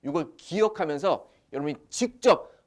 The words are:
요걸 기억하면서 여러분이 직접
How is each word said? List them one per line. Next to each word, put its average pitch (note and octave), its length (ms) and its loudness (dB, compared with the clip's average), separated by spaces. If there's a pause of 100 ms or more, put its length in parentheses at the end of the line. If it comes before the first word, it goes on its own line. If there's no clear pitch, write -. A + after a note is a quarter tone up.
요걸 D3+ 340 -4
기억하면서 F3+ 920 -2 (240)
여러분이 C#3+ 220 -6 (140)
직접 - 600 0 (160)